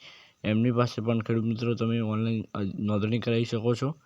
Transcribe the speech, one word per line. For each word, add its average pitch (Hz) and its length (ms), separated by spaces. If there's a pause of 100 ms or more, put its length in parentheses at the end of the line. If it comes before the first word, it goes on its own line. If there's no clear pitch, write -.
(460)
એમની 110 280
પાસે 120 280
પણ 113 200
ખેડૂત 113 260
મિત્રો 117 280
તમે 113 280
ઓનલાઈન, 110 420
અ, - 160 (180)
નોંધણી 104 420
કરાવી 117 240
શકો 113 300
છો. 135 140 (180)